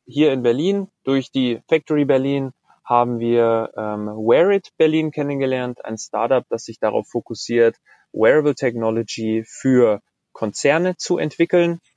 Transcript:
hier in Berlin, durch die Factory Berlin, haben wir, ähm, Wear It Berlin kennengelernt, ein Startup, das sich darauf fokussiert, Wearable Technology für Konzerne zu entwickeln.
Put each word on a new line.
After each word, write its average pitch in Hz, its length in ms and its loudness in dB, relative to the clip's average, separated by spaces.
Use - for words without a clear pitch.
hier 143 260 2
in 131 100 -2
Berlin, 175 460 0
durch 135 280 -2
die 123 380 -2
Factory 151 380 0
Berlin, 135 460 0
haben 120 360 0
wir, 117 580 0
ähm, 107 300 -6
Wear 117 460 2
It 196 260 -2
Berlin 156 320 2
kennengelernt, 135 760 -4
ein 113 140 -8
Startup, 120 500 -2
das 117 160 -6
sich - 140 -16
darauf 107 280 -2
fokussiert, 117 680 0
Wearable 139 400 2
Technology 113 920 -4
für 123 540 2
Konzerne 160 640 0
zu - 220 -4
entwickeln. 170 640 0